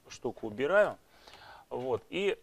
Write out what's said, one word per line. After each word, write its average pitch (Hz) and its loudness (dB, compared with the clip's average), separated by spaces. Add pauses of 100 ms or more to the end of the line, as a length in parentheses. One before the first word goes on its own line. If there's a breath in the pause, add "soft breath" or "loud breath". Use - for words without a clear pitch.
штуку - -8
убираю. 143 2 (720 loud breath)
Вот. 123 -2
И 185 -2